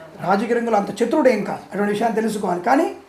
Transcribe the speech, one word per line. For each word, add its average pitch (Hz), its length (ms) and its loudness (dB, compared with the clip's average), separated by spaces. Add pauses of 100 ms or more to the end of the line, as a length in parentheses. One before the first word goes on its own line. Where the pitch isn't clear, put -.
(280)
రాజకీయ 214 280 2
రంగంలో 233 220 0
అంత 196 260 -2
చతురుడు 302 260 4
ఏం 208 140 2
కాదు. 170 160 -6 (140)
అటువంటి 202 200 0
విషయాన్ని 220 280 0
తెలుసుకోవాలి. 190 400 -2
కానీ 302 340 2 (140)